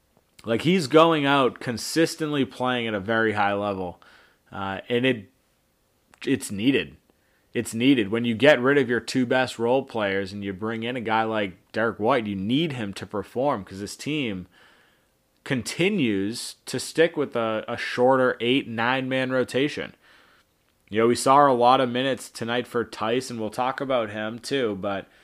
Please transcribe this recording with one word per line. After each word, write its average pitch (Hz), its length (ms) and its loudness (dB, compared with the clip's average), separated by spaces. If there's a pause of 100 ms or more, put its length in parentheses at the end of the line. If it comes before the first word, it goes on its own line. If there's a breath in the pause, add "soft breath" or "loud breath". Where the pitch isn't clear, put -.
(440)
Like, 113 200 -2
he's 165 240 2
going 156 380 6
out 139 360 2
consistently 147 840 -2
playing 123 420 -2
at 113 80 -4
a 104 60 -2
very 113 320 2
high 101 220 2
level, 98 480 -4 (500 soft breath)
uh, 98 380 -8
and 123 160 2
it, 117 240 0 (960)
it's - 260 -2
needed. 98 460 0 (560)
It's 117 200 -4
needed. 117 380 2
When 117 140 -2
you 117 100 0
get 131 240 6
rid 139 180 4
of 123 120 2
your 120 100 2
two 127 260 0
best 127 320 0
role 123 260 0
players 98 500 -4
and 101 100 -10
you 98 80 -6
bring 110 320 -6
in 123 140 -6
a 120 40 -8
guy 110 220 0
like 107 300 -2 (180)
Derek 110 260 -2
White, 113 300 0
you 101 80 -4
need 131 380 -2
him 107 220 -8
to - 100 -12
perform 113 580 -4
'cause 95 160 -14
this 101 160 -10
team 120 520 -6 (960 soft breath)
continues 123 1120 -2 (100)
to 127 120 -4
stick 170 380 0
with 135 180 -2
a, 113 320 -2
a 120 80 -6
shorter 127 640 2
eight, 123 280 0
nine-man 127 640 -2
rotation. 127 640 -2 (920 soft breath)
You 101 120 -2
know, 113 80 6
we 120 80 4
saw 139 340 6
a - 20 4
lot 123 300 4
of 123 80 0
minutes 127 400 -4
tonight 117 380 -6
for 117 180 -2
Tice, 117 460 -4
and 117 80 -8
we'll 107 100 -4
talk 127 320 -4
about 123 300 -2
him 110 260 -8
too, 117 420 -2
but, 98 280 -6 (160 soft breath)